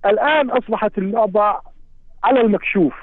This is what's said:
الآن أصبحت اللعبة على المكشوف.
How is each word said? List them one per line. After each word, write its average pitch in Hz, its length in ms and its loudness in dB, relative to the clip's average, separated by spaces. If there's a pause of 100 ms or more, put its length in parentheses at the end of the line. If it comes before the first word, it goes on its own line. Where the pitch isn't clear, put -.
الآن 277 440 2
أصبحت 214 480 -4
اللعبة 208 580 0 (680)
على 247 180 4
المكشوف. 196 600 0